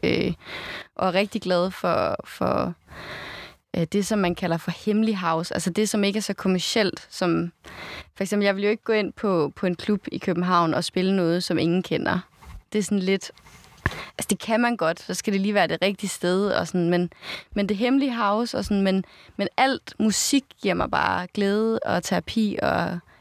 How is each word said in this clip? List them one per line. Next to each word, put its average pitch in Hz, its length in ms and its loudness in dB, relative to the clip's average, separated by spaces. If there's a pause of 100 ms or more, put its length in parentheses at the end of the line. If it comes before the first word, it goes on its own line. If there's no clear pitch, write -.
øh, - 300 0 (600)
og 190 120 0
er 175 60 0
rigtig 202 280 0
glad 180 300 0
for, 170 520 0
for, - 500 -2 (1040)
øh, 170 140 0
det, 202 140 0
som 214 140 0
man 175 160 0
kalder 170 220 -2
for 175 140 -6 (140)
hemmelig 214 320 2
house. 170 360 -2
Altså, 185 160 -2
det, 208 200 0
som 208 140 0
ikke 202 140 0
er 220 40 -2
så 202 120 -4
kommercielt, - 760 0
som 170 420 -2 (640)
for - 80 -4
eksempel, 202 220 0
jeg 196 100 4
vil 202 80 -4
jo 202 60 4
ikke 220 140 0
gå 226 100 0
ind 214 200 2
på, 170 420 2
på - 100 -4
en 180 100 2
klub - 360 -2
i - 60 -6
København 175 560 2
og - 100 0
spille 190 320 0
noget, 175 280 2
som 175 160 0
ingen 170 240 2
kender. 180 360 0 (540)
Det 214 60 2
er 202 40 0
sådan 202 160 0
lidt, 190 320 0 (840)
altså, - 120 -6
det 196 100 2
kan 226 200 0
man 240 180 2
godt, 165 220 0
så - 140 -8
skal 202 200 -2
det 196 80 2
lige 208 120 0
være 190 140 4
det 160 140 0
rigtige 196 280 0
sted, 185 420 2
og - 160 2
sådan, 170 220 2
men, 175 200 2 (440)
men 202 160 0
det 208 80 0
hemmelige 254 380 2
house, 226 420 0
og 202 80 -2
sådan, 202 160 2
men, 190 240 2 (320)
men 202 100 0 (100)
alt 269 420 2
musik 220 440 2 (180)
giver 185 120 2
mig - 180 0
bare - 420 0
glæde 214 520 2
og 180 180 0
terapi, 196 580 0
og 175 380 0 (220)